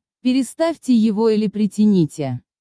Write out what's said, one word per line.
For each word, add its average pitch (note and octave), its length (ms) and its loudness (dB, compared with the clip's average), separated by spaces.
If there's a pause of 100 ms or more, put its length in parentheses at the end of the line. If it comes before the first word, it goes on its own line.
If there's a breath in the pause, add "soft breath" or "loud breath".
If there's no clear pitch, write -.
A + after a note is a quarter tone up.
(220)
Переставьте C4 760 -2
его A3 340 2
или G#3+ 180 0
притяните. F#3+ 920 0 (220)